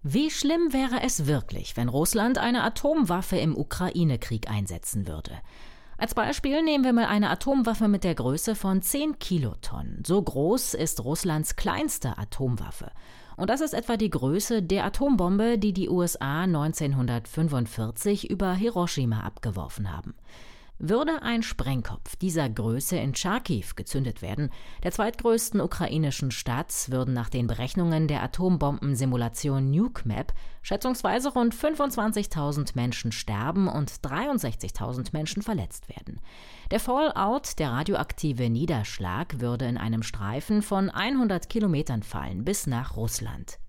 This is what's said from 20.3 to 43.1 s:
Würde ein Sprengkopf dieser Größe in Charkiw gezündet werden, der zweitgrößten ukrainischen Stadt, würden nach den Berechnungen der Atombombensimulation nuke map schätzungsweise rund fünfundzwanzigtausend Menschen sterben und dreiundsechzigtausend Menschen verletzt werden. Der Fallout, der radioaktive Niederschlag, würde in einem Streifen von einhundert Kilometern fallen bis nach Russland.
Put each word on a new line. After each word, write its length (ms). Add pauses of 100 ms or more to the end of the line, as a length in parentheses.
Würde 440
ein 200
Sprengkopf 760
dieser 320
Größe 480
in 180
Charkiw 480 (140)
gezündet 440
werden, 280 (340)
der 80
zweitgrößten 680
ukrainischen 720
Stadt, 600
würden 220
nach 160
den 180
Berechnungen 600
der 120
Atombombensimulation 1500
nuke 340
map 280 (300)
schätzungsweise 680
rund 260
fünfundzwanzigtausend 1200
Menschen 380
sterben 560
und 360
dreiundsechzigtausend 1080
Menschen 300
verletzt 440
werden. 320 (520)
Der 100
Fallout, 760
der 140
radioaktive 760
Niederschlag, 920
würde 280
in 100
einem 260
Streifen 580
von 280
einhundert 580
Kilometern 560
fallen 400
bis 240
nach 300
Russland. 720